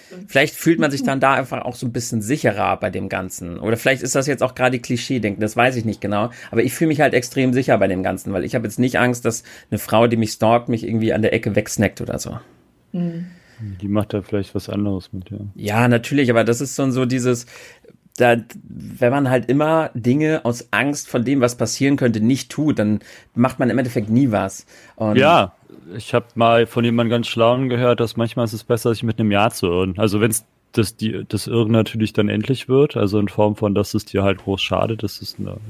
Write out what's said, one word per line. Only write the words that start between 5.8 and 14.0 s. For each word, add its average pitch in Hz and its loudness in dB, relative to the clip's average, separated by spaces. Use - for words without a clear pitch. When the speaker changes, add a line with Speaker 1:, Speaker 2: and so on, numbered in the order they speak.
Speaker 1:
nicht 101 -4
genau. 104 -2
Aber 113 0
ich - 0
fühle 165 2
mich 147 0
halt 139 4
extrem 127 0
sicher 127 2
bei 98 4
dem 92 -2
Ganzen, 95 -4
weil 92 -2
ich - -6
habe 117 -2
jetzt 104 -8
nicht 120 2
Angst, 120 0
dass 117 -4
eine 107 -2
Frau, 117 2
die 113 2
mich 110 0
stalkt, 120 2
mich 113 -2
irgendwie 110 0
an 107 0
der 110 2
Ecke 113 0
wegsnackt - -2
oder - -6
so. - -10
Speaker 2:
Mhm. 175 -6
Speaker 3:
Die 104 -6
macht 101 -2